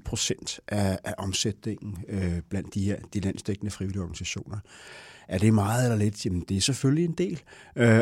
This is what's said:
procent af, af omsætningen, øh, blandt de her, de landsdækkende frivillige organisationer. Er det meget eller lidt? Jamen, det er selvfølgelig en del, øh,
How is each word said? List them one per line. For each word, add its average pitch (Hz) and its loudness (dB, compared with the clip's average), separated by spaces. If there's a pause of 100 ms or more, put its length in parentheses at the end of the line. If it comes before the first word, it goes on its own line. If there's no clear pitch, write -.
procent - -4
af, 98 0
af - -6
omsætningen, 98 -4 (120)
øh, 90 0
blandt 98 -6
de 101 0
her, 101 0 (160)
de 104 -2
landsdækkende 98 -4
frivillige 95 -4
organisationer. 87 -8 (680)
Er 92 -2
det 110 6
meget 107 4
eller 120 2
lidt? 104 0
Jamen, 90 -2
det 98 0
er 95 0
selvfølgelig 139 2
en 165 0
del, 175 -4 (340)
øh, 113 8